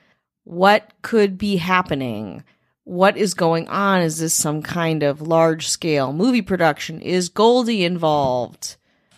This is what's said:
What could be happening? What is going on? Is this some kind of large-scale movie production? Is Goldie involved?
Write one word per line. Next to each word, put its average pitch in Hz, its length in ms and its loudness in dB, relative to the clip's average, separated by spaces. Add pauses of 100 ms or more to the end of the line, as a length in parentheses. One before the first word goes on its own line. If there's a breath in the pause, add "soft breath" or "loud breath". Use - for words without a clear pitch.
(440)
What 196 460 2 (120)
could 202 340 2
be 202 220 -2
happening? 135 840 -2 (400)
What 185 340 2
is 185 160 0
going 165 340 0
on? 190 320 0
Is 160 180 -2
this 165 140 -2
some 147 300 -2
kind 160 400 -2
of 143 180 0
large-scale 160 960 0
movie 233 260 2
production? 170 640 -2
Is 180 260 -2
Goldie 226 560 2
involved? 147 920 -2 (420)